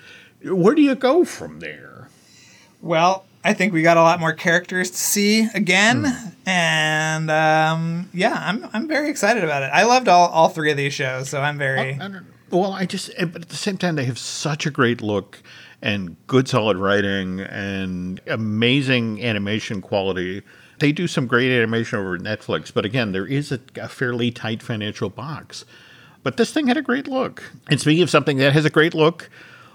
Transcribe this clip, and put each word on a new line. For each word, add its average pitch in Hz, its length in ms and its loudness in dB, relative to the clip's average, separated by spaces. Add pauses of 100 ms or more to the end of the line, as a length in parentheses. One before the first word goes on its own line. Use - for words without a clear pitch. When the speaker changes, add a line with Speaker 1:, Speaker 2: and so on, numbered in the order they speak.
(440)
Speaker 1:
where 185 320 4
do 311 60 6
you 277 140 4
go 294 300 2
from - 340 -10
there? 82 480 -16 (760)
Speaker 2:
Well, 170 440 2 (180)
I 208 100 2
think 190 200 0
we 160 80 2
got 165 160 6
a 165 40 8
lot 165 180 6
more 160 140 0
characters 180 580 0
to - 60 -10
see 214 560 2
again. 196 520 4
Speaker 1:
Hmm. 240 240 -2 (200)
Speaker 2:
And, 156 840 0
um, 160 800 2
yeah, 185 280 0
I'm, 190 320 -4
I'm 233 140 -4
very 302 220 -2
excited 220 340 0
about 147 200 0
it. 135 100 -6
I 175 100 6
loved 247 240 4
all, 175 220 8
all 165 200 4
three 156 220 0
of 143 60 -2
these 139 160 -2
shows, 135 360 -4
so 143 120 -4
I'm 147 160 -2
very 135 220 0
Speaker 1:
I, 135 260 -6
I - 20 -10
don't, 190 180 -14 (260)
well, 190 220 0
I 190 120 -4
just, - 320 -8
eh, 185 80 -2
but 170 180 -10
at - 60 -20
the 151 60 -14
same 190 220 -4
time, 180 180 -2
they 139 100 -2
have 123 120 -4
such - 480 -6
a 156 60 -2
great 117 300 2
look 104 400 -4 (400)
and 98 340 -4 (120)
good, 131 200 2
solid 107 300 2
writing 98 640 0
and 95 840 -6
amazing 117 960 0
animation 104 580 -2
quality. 95 600 -2 (380)
They 147 120 2
do 175 160 -4
some 139 200 -2
great 127 240 2
animation 113 480 0
over 92 160 -4
at 87 60 -8
Netflix, 101 520 -6
but 117 120 0
again, 110 260 -2
there 95 160 -4
is 143 240 -4
a, 127 80 -4 (160)
a 113 120 -10
fairly 123 440 -2
tight 113 320 -8
financial 107 460 -6
box. - 540 -14 (600)
But - 140 -4
this 226 140 2
thing 311 160 -2
had 247 100 2
a 311 40 0
great 262 260 -4
look. 262 360 -6 (260)
And 151 100 2
speaking 156 240 2
of 156 60 2
something 147 280 2
that 139 160 4
has 151 120 4
a 156 40 2
great 160 240 -2
look, 160 360 0 (460)